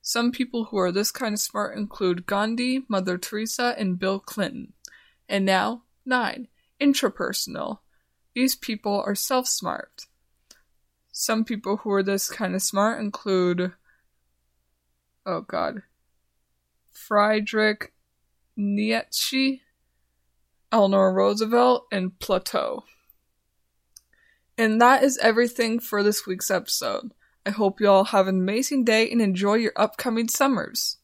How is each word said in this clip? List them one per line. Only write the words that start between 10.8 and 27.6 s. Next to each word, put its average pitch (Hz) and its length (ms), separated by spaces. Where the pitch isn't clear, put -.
Some 220 320
people 220 340
who 208 140
are 196 120
this 196 260
kind 185 260
of 190 60
smart 208 400
include, 180 720
oh 170 160
god, 85 400
Friedrich 214 1000
Nietzsche, 226 1080
Eleanor 196 420
Roosevelt, 226 800
and 190 280
Plato. - 680
And 220 240
that 254 220
is 269 140
everything 233 640
for 202 240
this 208 220
week's 185 260
episode. - 600
I 202 60
hope 202 280